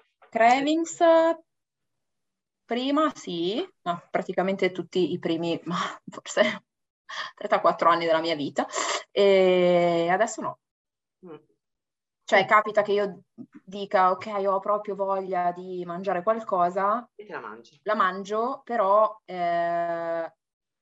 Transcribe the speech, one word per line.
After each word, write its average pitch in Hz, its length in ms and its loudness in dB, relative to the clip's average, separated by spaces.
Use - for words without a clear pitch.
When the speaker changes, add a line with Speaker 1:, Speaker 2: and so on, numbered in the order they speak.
Speaker 1:
Cravings, 277 680 2
prima 277 500 0
sì, 185 520 -4
ma 175 160 -4
praticamente 190 600 -2
tutti 180 400 -2
i 180 60 -4
primi, 165 460 -2
ma 170 120 -6
forse - 540 -2
trentaquattro 175 540 2
anni 170 160 2
della 160 160 2
mia 165 140 -2
vita, 143 320 -4
e 180 1000 4
adesso 214 320 0
no. - 160 -8
Speaker 2:
Mm. 156 100 -18
Speaker 1:
Cioè, 196 200 4
Speaker 2:
Mm. - 20 -6
Speaker 1:
capita 214 360 2
che 196 100 -2
io 202 300 -2
dica, 190 460 0
"Ok, - 160 -4
ho 196 140 0
proprio 208 340 -4
voglia 190 580 -2
di 180 340 -10
mangiare 175 360 -4
qualcosa", 202 920 -2
Speaker 2:
E 208 100 -20
te 202 80 -18
la 139 80 -10
mangi. 113 440 -18
Speaker 1:
la 214 100 -2
mangio, 202 720 -2
però, 214 600 2
eh, 170 1080 -4